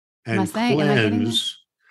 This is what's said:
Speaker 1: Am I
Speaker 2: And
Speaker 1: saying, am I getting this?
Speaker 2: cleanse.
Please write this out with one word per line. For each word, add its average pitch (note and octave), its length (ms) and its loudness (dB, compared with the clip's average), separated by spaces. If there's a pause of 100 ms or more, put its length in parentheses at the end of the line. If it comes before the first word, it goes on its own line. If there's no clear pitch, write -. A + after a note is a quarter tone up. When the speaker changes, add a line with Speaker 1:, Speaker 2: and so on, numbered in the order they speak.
(280)
Speaker 1:
Am F#3+ 120 0
I - 20 2
Speaker 2:
And F3+ 80 0
Speaker 1:
saying, G#3 320 0
am - 100 2
I C3+ 40 2
getting A2 300 2
this? A2+ 40 -2
Speaker 2:
cleanse. - 320 -6 (280)